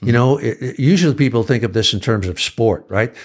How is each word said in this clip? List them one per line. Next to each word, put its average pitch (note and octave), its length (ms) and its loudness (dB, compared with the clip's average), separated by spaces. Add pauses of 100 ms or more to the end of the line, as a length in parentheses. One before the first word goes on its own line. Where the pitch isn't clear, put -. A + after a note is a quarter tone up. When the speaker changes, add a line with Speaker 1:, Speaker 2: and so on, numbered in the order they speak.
Speaker 1:
You G#2 60 -4
Speaker 2:
Mm-hmm. A#2+ 40 4
Speaker 1:
know, B2+ 260 4
it, A#2 220 -4
it, B2+ 180 -8
usually D#3 360 2
people A#2+ 280 0
think A#2 200 0
of A2 100 -2
this A2 220 0
in G2+ 60 -4
terms G#2 260 -2
of F2+ 140 -6
sport, - 500 -2
right? A2 240 -2 (100)